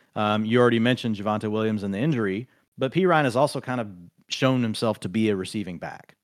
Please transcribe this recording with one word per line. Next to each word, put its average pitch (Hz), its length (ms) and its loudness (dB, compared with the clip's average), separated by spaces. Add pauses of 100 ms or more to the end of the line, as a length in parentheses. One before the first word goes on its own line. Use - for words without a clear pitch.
(180)
um, 107 260 2
you 113 160 4
already 120 200 6
mentioned 117 360 0
Javonte 107 340 -2
Williams 107 340 -2
and 98 100 -4
the 98 60 -4
injury, 120 500 -2 (280)
but 131 140 -4
P 185 140 0
Ryan 160 180 4
has 120 140 0
also 143 240 2
kind 127 180 -4
of 110 80 -6 (420)
shown 131 320 2
himself 110 380 -2
to - 80 -8
be 110 220 0
a 104 80 2
receiving 92 400 -8
back. - 360 -14 (100)